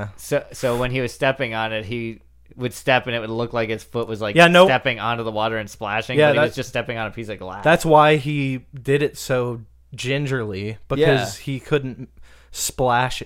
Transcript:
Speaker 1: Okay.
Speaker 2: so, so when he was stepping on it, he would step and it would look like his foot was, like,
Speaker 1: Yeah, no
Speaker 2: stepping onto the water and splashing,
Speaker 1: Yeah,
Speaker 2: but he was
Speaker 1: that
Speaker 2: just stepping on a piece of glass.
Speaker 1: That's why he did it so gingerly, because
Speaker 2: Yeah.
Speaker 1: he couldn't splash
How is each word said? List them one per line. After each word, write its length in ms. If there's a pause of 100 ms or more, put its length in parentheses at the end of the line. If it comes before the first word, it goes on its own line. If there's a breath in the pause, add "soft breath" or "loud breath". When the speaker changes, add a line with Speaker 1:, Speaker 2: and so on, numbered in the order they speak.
Speaker 1:
Okay. 120
Speaker 2:
so, 380
so 240
when 140
he 100
was 120
stepping 400
on 200
it, 120
he 360 (340)
would 180
step 340
and 80
it 40
would 100
look 220
like 180
his 140
foot 240
was, 140
like, 140
Speaker 1:
Yeah, 120
no 180
Speaker 2:
stepping 340
onto 240
the 80
water 260
and 120
splashing, 480
Speaker 1:
Yeah, 120
Speaker 2:
but 60
he 40
was 120
Speaker 1:
that 40
Speaker 2:
just 140
stepping 280
on 100
a 40
piece 160
of 120
glass. 260
Speaker 1:
That's 180
why 320
he 580
did 280
it 160
so 440 (320)
gingerly, 840 (100)
because 520
Speaker 2:
Yeah. 40
Speaker 1:
he 160
couldn't 500 (420 soft breath)
splash 760